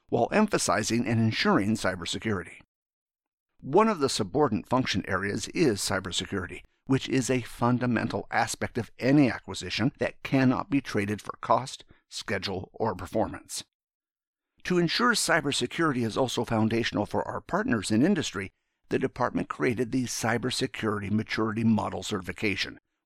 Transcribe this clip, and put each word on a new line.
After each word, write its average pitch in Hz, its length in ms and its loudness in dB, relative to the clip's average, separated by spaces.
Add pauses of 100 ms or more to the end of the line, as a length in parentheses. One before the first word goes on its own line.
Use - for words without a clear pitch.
while 117 240 2
emphasizing 117 760 2
and 113 140 2
ensuring 110 560 2
cybersecurity. 95 840 -4 (1040)
One 185 260 4
of 196 140 0
the 131 80 4
subordinate 113 580 0
function 123 400 0
areas 98 480 -2
is 123 260 2
cybersecurity, 92 840 -4 (240)
which 131 220 0
is 127 220 0
a 127 120 0
fundamental 120 880 0
aspect 113 440 -2
of 113 220 -6
any 135 320 4
acquisition 95 680 -4
that - 240 -4
cannot 131 440 2
be 139 120 2
traded 101 420 -2
for - 180 -10
cost, 120 440 0 (240)
schedule, 95 640 -6
or 107 240 -2
performance. - 680 -4 (1000)
To 175 140 0
ensure 226 340 2
cybersecurity 156 920 0
is 110 120 -2
also 123 280 0
foundational 110 600 0
for 101 160 -2
our - 180 -6
partners 120 520 -2
in 113 120 6
industry, 131 460 0 (400)
the 120 80 2
department - 520 -2
created 120 420 -2
the 131 120 0
Cybersecurity 110 1080 -2
Maturity 107 520 0
Model 98 400 2
Certification, 98 760 -4 (280)